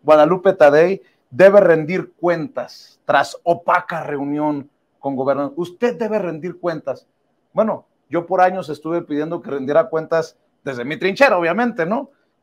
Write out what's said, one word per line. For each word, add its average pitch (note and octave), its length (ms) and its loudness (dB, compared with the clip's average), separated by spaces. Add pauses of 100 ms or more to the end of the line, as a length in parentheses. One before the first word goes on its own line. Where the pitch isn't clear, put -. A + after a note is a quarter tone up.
Guadalupe D#3 500 4
Tadei, D#3+ 480 4 (280)
debe F#3+ 300 6
rendir E3 540 2
cuentas - 920 -6
tras C#3+ 400 0
opaca E3+ 600 -2
reunión C#3+ 680 -6 (280)
con C#3 200 -6
gobernadores? C#3 400 -4
Usted F3 420 -6
debe A3 180 -4
rendir E3+ 440 -8
cuentas. D#3 440 -8 (460)
Bueno, G#3 360 -4 (220)
yo E3 160 -4
por F#3 140 -2
años F#3 300 0
estuve D#3+ 320 -6
pidiendo D#3+ 400 -6
que - 100 -12
rendiera D3 380 0
cuentas D#3+ 480 -4 (260)
desde B2 220 -8
mi D3+ 100 -6
trinchera, G3 420 2
obviamente, F#3 480 -2
¿no? A#3+ 240 -6 (340)